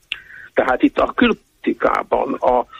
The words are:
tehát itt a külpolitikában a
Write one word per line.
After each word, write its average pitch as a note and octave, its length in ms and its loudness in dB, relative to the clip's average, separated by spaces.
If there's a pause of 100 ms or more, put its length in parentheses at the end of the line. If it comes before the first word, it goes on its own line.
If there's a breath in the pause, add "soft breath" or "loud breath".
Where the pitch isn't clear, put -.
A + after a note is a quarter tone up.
(540 loud breath)
tehát B2+ 300 0
itt - 140 2
a - 180 0
külpolitikában A#2 1160 -2
a B2 320 0 (140 loud breath)